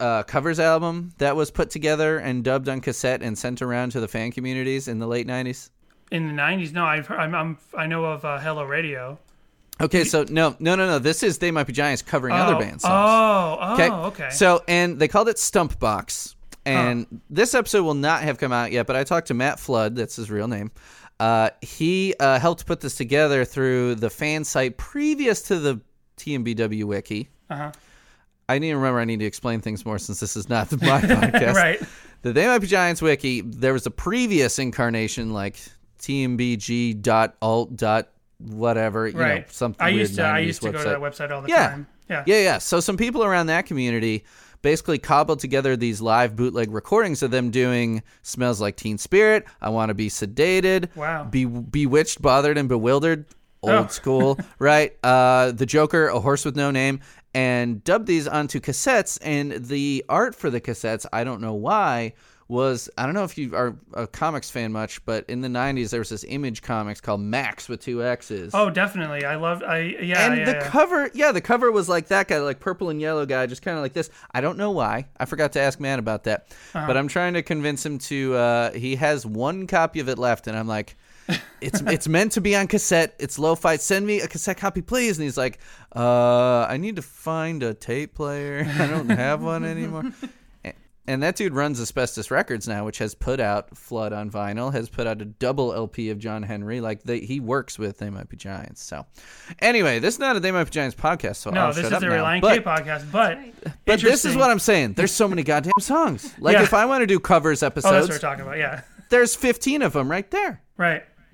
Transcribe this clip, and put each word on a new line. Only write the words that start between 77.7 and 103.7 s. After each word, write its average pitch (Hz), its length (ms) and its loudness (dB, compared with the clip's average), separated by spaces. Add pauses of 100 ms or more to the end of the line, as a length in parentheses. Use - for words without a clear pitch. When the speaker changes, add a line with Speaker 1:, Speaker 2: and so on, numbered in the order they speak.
Speaker 1:
him 147 140 -6
to, 135 360 -4
uh, 120 380 2
he 127 240 -4
has 143 300 0
one 139 400 -4
copy 165 340 0
of 127 80 -4
it 131 80 -2
left, 120 300 0
and 110 100 -6
I'm 110 100 -6
like, 107 300 -6 (320)
Speaker 2:
<laughs> 170 80 0 (240)
Speaker 1:
"It's, 147 220 -4
it's 156 260 -2
meant 185 240 2
to 220 80 0
be 202 160 2
on 196 100 2
cassette. 180 520 2
It's - 200 -8
lo-fi. 160 380 2
Send 196 300 0
me 208 160 0
a 165 40 -4
cassette 180 300 -6
copy, 190 240 -4
please." 226 380 0
And 156 60 -4
he's 135 120 -4
like, 131 220 -2 (360)
"Uh, 120 720 4
I 131 120 -4
need 202 180 -6
to 170 60 -8
find 160 600 -6
a 113 120 -2
tape 135 400 -6
player. 143 600 -6
<laughs> 147 40 0
I 143 80 2
don't 151 240 -2
have 151 320 0
one 165 240 -4
anymore." 160 380 -6 (320)
Speaker 2:
<laughs> - 280 -20
Speaker 1:
A-, - 80 -12 (340)
and 135 160 -2
that 170 140 0
dude 190 180 -2
runs 143 260 -2
Asbestos 117 500 -4
Records 131 380 -2
now, 104 180 -6
which 107 120 -10
has 107 160 -6
put 131 260 -4
out 104 360 -4
Flood 110 360 -6
on 104 180 -8
vinyl, 107 420 -6
has 117 160 -4
put 120 180 -6
out 110 160 -4
a - 40 -10
double 127 480 -2
L 110 140 -4
P 110 220 -6
of 104 80 -6
John 110 240 -8
Henry. 104 380 -8
Like, 110 220 -6
they, 120 180 -4
he 131 200 -6
works 127 380 -4
with 101 200 -6
They 104 120 -8
Might 95 180 -12
Be - 100 -18
Giants. - 440 -14
So, - 220 -12 (560)
anyway, 196 380 4
this 175 160 0
is - 60 -10
not 269 160 2
a 190 40 -2
They 185 100 0
Might 180 140 0
Be - 60 -4
Giants 135 260 -4
podcast, 156 400 -2
so - 140 -8
Speaker 2:
No, 180 160 2
Speaker 1:
I'll 147 80 0
Speaker 2:
this 170 100 -4
Speaker 1:
shut - 80 -2
Speaker 2:
is - 0 -
Speaker 1:
up 185 100 0
Speaker 2:
a 185 40 -2
Speaker 1:
now. 165 180 0
Speaker 2:
Relient 165 160 0
Speaker 1:
But 220 180 6
Speaker 2:
K 202 60 -4
podcast, 151 480 -4
but 196 240 2
Speaker 3:
Right. 254 260 -18
Speaker 1:
but 151 120 -10 (120)